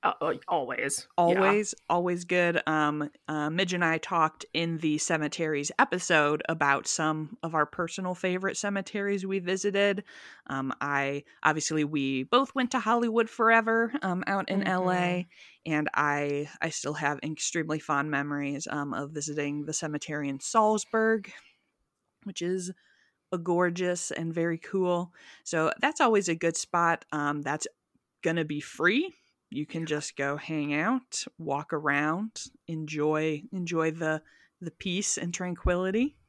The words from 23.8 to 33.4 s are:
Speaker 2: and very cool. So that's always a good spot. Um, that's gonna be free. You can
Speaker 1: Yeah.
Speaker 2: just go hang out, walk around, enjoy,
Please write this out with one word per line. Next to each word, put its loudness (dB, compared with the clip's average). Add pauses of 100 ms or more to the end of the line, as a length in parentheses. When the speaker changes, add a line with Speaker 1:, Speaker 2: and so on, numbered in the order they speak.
Speaker 2:
and -4
very 0
cool. 0 (320)
So 2
that's 0
always 4
a 2
good 0
spot. 0
Um, -2
that's -2 (560)
gonna 2
be -4
free. 0 (360)
You -6
can -6
Speaker 1:
Yeah. -6
Speaker 2:
just -4
go -2
hang -4
out, -2 (140)
walk -4
around, -2 (200)
enjoy, 0